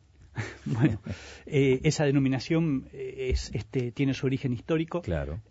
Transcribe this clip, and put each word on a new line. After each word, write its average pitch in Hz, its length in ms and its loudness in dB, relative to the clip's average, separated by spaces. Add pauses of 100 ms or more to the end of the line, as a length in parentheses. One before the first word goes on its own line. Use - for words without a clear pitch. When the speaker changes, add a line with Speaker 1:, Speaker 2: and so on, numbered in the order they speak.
(340)
Speaker 1:
<laughs> - 300 -10
Bueno, 127 360 2 (460)
eh, 135 380 4
esa 151 220 4
denominación, 139 880 2
eh, 131 380 -6
es, - 240 -2
este, 123 380 -2
tiene 135 220 0
su - 120 -2
origen 131 260 0
histórico. 165 500 -2
Speaker 2:
Claro. 78 380 -2 (100)